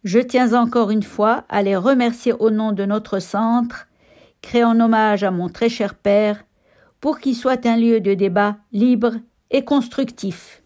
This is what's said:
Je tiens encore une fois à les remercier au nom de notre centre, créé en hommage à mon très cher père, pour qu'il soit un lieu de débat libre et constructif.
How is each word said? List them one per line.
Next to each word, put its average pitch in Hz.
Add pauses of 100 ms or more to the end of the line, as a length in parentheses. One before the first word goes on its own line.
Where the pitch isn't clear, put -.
Je 202
tiens 254
encore 233
une 214
fois 220
à 202
les 196
remercier 240
au 220
nom 220
de 196
notre 208
centre, 226 (520)
créé 240
en 233
hommage 214
à 190
mon 180
très 233
cher 214
père, 208 (540)
pour 294
qu'il 262
soit 247
un 233
lieu 233
de 196
débat 202 (160)
libre 233 (360)
et 269
constructif. -